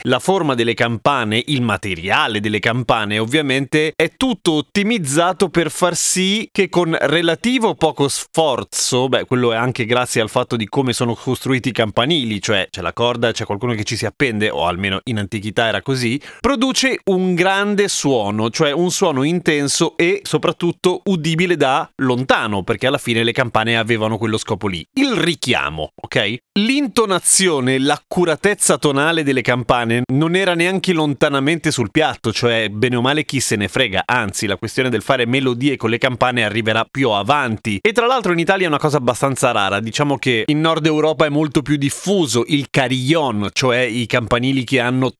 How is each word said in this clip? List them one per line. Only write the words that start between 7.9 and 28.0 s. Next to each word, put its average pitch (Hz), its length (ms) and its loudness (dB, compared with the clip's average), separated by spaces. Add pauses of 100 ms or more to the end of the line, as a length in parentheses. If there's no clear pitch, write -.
sforzo, 127 1000 0
beh, 117 160 2
quello 123 280 0
è 110 40 0
anche 120 300 -2
grazie 120 340 0
al 110 80 0
fatto 123 280 -2
di 110 100 -2
come 131 260 0
sono 117 220 0
costruiti 131 560 -2
i - 20 -4
campanili, 113 720 -2
cioè 98 280 0
c'è 92 120 -10
la 85 100 -4
corda, 120 400 0
c'è 113 140 -6
qualcuno 104 260 -4
che 107 120 -4
ci 113 120 -6
si 107 80 -4
appende, 107 460 -2
o 73 160 -2
almeno 95 380 -2
in 120 120 -4
antichità 104 500 -2
era 101 140 -2
così, 127 400 -2 (200)
produce 262 640 0
un 185 300 2
grande 196 540 0
suono, 110 640 0
cioè 147 200 0
un 175 200 0
suono 156 320 0
intenso 151 760 0
e 175 280 0
soprattutto 170 800 -2
udibile 170 500 0
da 143 400 0
lontano 127 380 0
strano, 107 300 0
perché 117 240 -2
alla 143 100 0
fine 113 240 0
le 117 80 0
campane 113 480 0
avevano 110 400 0
quello 110 200 -2
scopo 104 280 -4
lì. 87 180 -6 (100)
Il 269 180 2
richiamo, 82 840 -2
ok? 113 420 -4 (220)
L'intonazione, 190 1200 2
l'accuratezza 156 960 0